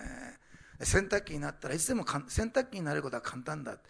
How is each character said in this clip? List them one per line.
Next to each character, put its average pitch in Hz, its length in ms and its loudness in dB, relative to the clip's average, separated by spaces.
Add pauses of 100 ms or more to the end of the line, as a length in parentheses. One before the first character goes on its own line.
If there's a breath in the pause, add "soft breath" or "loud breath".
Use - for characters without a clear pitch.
(800 loud breath)
洗 190 280 6
濯 202 160 2
機 - 80 -10
に 147 80 -2
な 143 100 -2
っ - 80 -8
た - 100 -6
ら 135 60 0
い 165 40 2
つ - 80 2
で 254 80 2
も 208 100 2
か - 140 0
ん-、 143 100 -6
洗 226 220 2
濯 254 200 4
機 - 80 -10
に 175 40 -2
な 151 80 0
れ 151 60 2
る 147 60 0
こ 135 80 -2
と 120 60 -2
は 117 60 -4
簡 127 200 -6
単 151 220 -4
だ。 - 140 -8 (120)